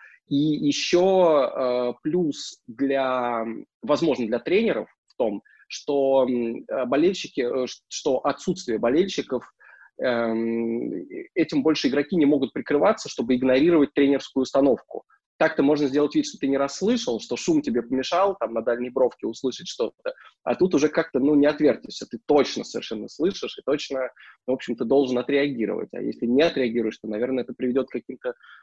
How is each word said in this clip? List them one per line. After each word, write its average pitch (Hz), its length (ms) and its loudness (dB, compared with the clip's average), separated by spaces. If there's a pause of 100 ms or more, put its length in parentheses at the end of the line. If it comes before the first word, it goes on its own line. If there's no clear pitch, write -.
(280)
И 139 80 0
еще, 156 1080 2
э, 123 480 -2 (100)
плюс 156 640 -4
для, 127 800 -2 (380)
возможно, 135 440 0
для 117 120 -2
тренеров 185 500 0 (200)
в - 80 -20
том, 107 260 -2 (260)
что, 135 600 2
м, 120 400 -2
э, 123 180 -4
болельщики, 147 540 0
э, 123 260 -2
ш-, - 220 -12
что 135 300 -2
отсутствие 139 600 -4
болельщиков, 131 680 -2 (560)
эм, 117 1080 -2 (280)
этим 156 280 0
больше 147 260 2
игроки 143 280 -2
не 151 100 4
могут 139 260 2
прикрываться, 151 560 0
чтобы 127 260 -2
игнорировать 135 600 4
тренерскую 139 480 2
установку. 135 600 0 (340)
Так-то 160 240 2
можно 147 240 4
сделать 143 300 0
вид, 147 100 2
что - 120 -12
ты 131 100 -2
не 135 100 2
расслышал, 139 600 -2
что - 160 -8
шум 156 260 2
тебе 117 200 0
помешал, 175 580 0
там, 113 140 -4
на 113 80 -2
дальней 120 280 -2
бровке 127 380 0
услышать 113 400 -6
что-то, - 460 -6 (280)
а - 140 -2
тут 180 180 2
уже 147 140 4
как-то, 151 320 -2
ну, 147 160 4
не 143 100 6
отвертишься, 147 640 0
ты 117 160 -10
точно 139 380 2
совершенно - 440 -10
слышишь 160 500 -4
и - 60 -16
точно, 135 440 -4 (400)
в 127 40 2
общем-то, 127 320 -4
должен 127 340 2
отреагировать. 123 760 -2
А - 60 -8
если 117 260 -4
не 127 160 4
отреагируешь, 120 560 0
то, - 80 -16
наверное, 120 380 -4
это - 80 -14
приведет 127 360 -2
к - 40 -20
каким-то 123 420 -8 (280)